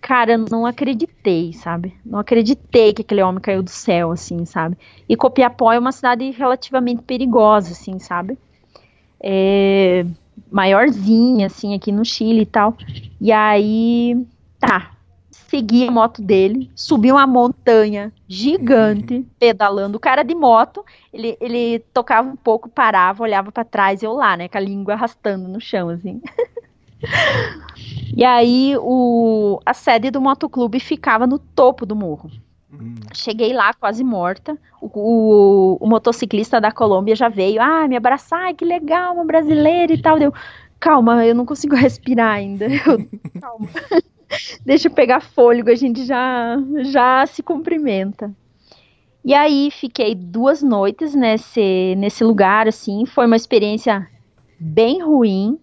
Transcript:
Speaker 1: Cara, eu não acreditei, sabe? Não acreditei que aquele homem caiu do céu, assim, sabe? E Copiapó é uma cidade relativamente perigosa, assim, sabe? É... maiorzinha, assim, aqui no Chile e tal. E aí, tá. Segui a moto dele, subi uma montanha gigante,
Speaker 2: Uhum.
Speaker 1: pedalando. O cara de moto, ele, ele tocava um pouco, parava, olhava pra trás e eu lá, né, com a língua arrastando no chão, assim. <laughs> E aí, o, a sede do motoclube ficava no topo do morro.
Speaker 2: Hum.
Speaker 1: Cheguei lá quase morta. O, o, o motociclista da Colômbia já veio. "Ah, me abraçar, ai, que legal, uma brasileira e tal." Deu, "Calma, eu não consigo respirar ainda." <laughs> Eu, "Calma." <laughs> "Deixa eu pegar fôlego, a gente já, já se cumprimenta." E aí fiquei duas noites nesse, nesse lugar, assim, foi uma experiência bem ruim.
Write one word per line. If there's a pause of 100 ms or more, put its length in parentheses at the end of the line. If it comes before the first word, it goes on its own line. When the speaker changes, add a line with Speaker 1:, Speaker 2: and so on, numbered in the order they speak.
Speaker 1:
Cara,
eu (120)
não
acreditei,
sabe? (120)
Não
acreditei
que
aquele
homem
caiu
do
céu,
assim,
sabe? (300)
E
Copiapó
é
uma
cidade
relativamente
perigosa,
assim,
sabe? (840)
É... (440)
maiorzinha,
assim,
aqui
no
Chile
e
tal. (440)
E
aí, (340)
tá. (380)
Segui
a
moto
dele,
subi
uma
montanha (140)
gigante,
Speaker 2:
Uhum. (140)
Speaker 1:
pedalando.
O
cara
de
moto, (260)
ele,
ele (120)
tocava
um
pouco,
parava,
olhava
pra
trás
e
eu
lá,
né,
com
a
língua
arrastando
no
chão,
assim.
<laughs> (1600)
E
aí,
o,
a
sede
do
motoclube
ficava
no
topo
do
morro. (420)
Speaker 2:
Hum. (180)
Speaker 1:
Cheguei
lá
quase
morta. (240)
O,
o,
o
motociclista
da
Colômbia
já
veio.
"Ah,
me
abraçar,
ai,
que
legal,
uma
brasileira
e
tal."
Deu, (460)
"Calma,
eu
não
consigo
respirar
ainda."
<laughs>
Eu, (320)
"Calma." (500)
<laughs>
"Deixa
eu
pegar
fôlego,
a
gente
já, (340)
já
se
cumprimenta." (920)
E
aí
fiquei
duas
noites
nesse,
nesse
lugar,
assim,
foi
uma
experiência (540)
bem
ruim.